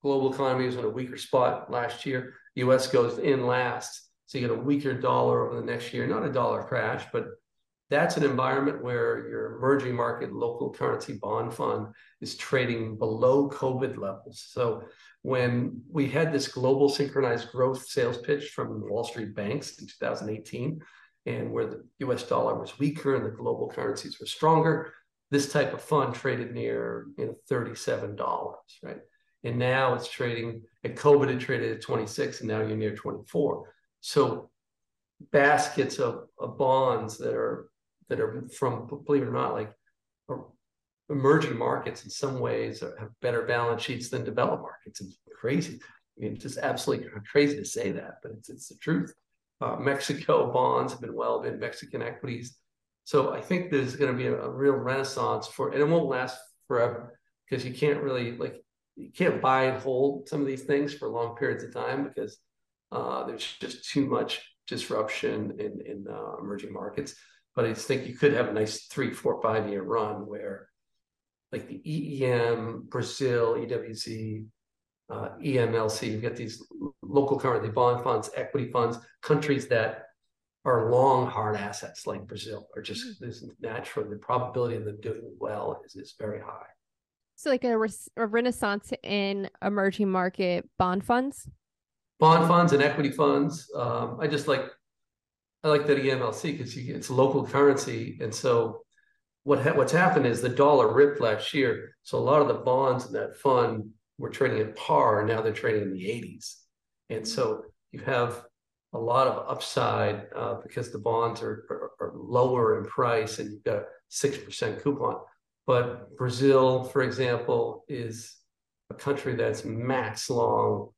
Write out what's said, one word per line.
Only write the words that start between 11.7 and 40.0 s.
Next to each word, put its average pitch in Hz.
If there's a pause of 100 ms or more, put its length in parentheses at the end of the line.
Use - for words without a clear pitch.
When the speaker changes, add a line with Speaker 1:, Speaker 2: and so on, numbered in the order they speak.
Speaker 1:
is -
trading 117
below 127
covid 131
levels. -
So 117 (400)
when 123
we 143
had 151
this 139
global 135
synchronized 135
growth 127
sales 120
pitch 147
from 110
Wall 110
Street 107
banks 113
in 104
two -
thousand 107
eighteen, 123 (460)
and 113
where 117
the - (160)
U 131
S 120
dollar 117
was -
weaker 139
and 120
the 107
global 120
currencies -
were 110
stronger, 160 (380)
this 139
type 135
of -
fund 135
traded 120
near, 117 (100)
you 120
know, - (120)
thirty-seven 110
dollars, - (260)
right? - (480)
And 120
now 127
it's 120
trading, 117 (200)
at 120
covid, 143
it 127
traded 117
at 110
twenty-six, 120
and 117
now 110
you're 107
near 104
twenty-four. - (480)
So - (800)
baskets 143 (100)
of, 113 (260)
of -
bonds 127
that 117
are, 113 (520)
that 117
are 123 (100)
from, 123 (340)
believe 143
it 120
or 120 (100)
not, 127
like, 110 (560)